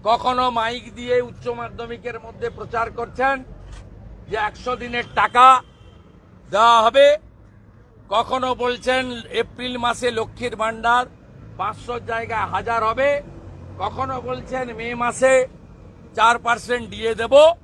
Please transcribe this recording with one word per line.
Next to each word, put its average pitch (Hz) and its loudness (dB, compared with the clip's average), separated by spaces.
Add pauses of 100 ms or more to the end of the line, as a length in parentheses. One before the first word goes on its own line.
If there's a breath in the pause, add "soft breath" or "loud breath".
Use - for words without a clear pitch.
কখনো 240 2
মাইক 233 -4
দিয়ে 247 0
উচ্চ 240 -10
মাধ্যমিকের 233 -10
মধ্যে 226 -10
প্রচার 226 -6
করছেন 262 -4 (840)
যে 180 -6
একশো 214 -4
দিনের 240 -6 (120)
টাকা 247 8 (880)
দেওয়া 226 6
হবে, 277 6 (920)
কখনো 247 -2
বলছেন 247 -2 (180)
এপ্রিল 247 -6
মাসে 240 -2
লক্ষ্মীর 226 -8
ভাণ্ডার 226 0 (520)
পাঁচশোর 220 -8
জায়গায় 226 -4
হাজার 208 -4
হবে, 262 0 (580)
কখনো 247 -6
বলছেন 247 -8
মে 233 -8
মাসে 254 2 (640)
চার 226 4
পার্সেন্ট 233 -4
দিয়ে 220 -4
দেব। 226 0 (300)